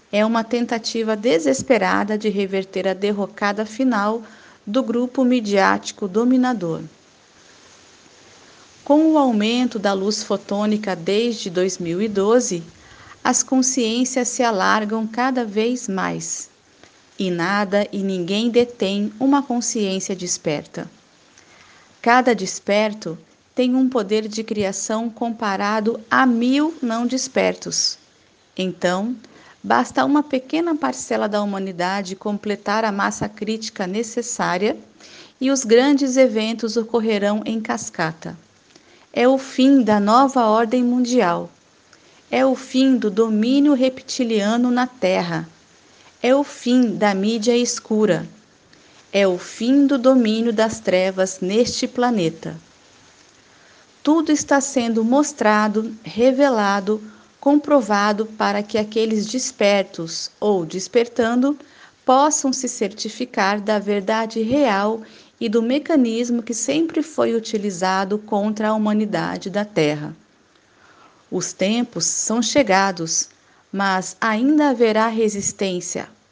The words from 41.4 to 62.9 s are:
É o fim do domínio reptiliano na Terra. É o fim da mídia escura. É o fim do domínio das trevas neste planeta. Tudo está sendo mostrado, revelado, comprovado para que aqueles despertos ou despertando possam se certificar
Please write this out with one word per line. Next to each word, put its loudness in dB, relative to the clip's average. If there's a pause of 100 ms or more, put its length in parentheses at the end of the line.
É 2
o 2
fim 2
do -2
domínio 2
reptiliano 0
na 0
Terra. -2 (760)
É 4
o 2
fim 0
da 2
mídia 0
escura. 0 (840)
É 4
o 0
fim 2
do 2
domínio 4
das 0
trevas 0
neste 0
planeta. -2 (1500)
Tudo 2
está 2
sendo -2
mostrado, 2 (120)
revelado, 2 (360)
comprovado 2
para -2
que -6
aqueles 0
despertos -2 (100)
ou 0
despertando 0 (480)
possam 2
se -6
certificar -4